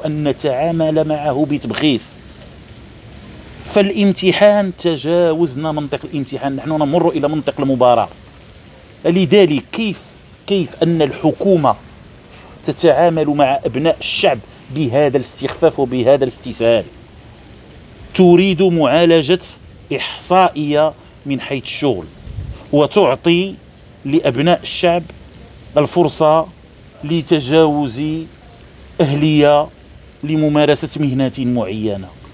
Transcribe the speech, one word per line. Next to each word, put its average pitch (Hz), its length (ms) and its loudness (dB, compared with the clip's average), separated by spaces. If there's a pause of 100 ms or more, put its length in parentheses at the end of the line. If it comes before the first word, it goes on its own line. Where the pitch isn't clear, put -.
أن 151 220 -4
نتعامل 156 800 -2
معه 147 420 -2
بتبخيس. 135 680 -2 (1600)
فالامتحان، 202 1040 2
تجاوزنا 160 920 0
منطق 147 320 -6
الامتحان، 139 520 -6
نحن 131 140 -8
نمر 156 380 0
إلى 147 200 0
منطق 151 320 -4
المباراة. 123 480 2 (960)
لذلك 170 580 2 (100)
كيف، 214 280 -6 (460)
كيف 185 360 -2
أن 165 200 0
الحكومة 147 720 0 (880)
تتعامل 160 600 2
مع 143 380 0
أبناء 147 360 -2
الشعب 147 380 -2 (360)
بهذا 135 420 0
الاستخفاف - 640 -2
وبهذا 127 440 2
الاستسهال؟ 117 600 -2 (1300)
تريد 180 480 4
معالجة 165 800 2 (560)
إحصائية 151 960 0 (340)
من 139 140 -4
حيث 135 220 -8
الشغل، 104 420 -4 (680)
وتعطي 170 840 2 (500)
لأبناء 139 580 0
الشعب 175 400 -2 (720)
الفرصة 160 720 2 (580)
لتجاوز 147 1000 0 (960)
أهلية 147 640 4 (580)
لممارسة 151 760 0
مهنة 135 380 -2
معينة، 107 680 -4 (260)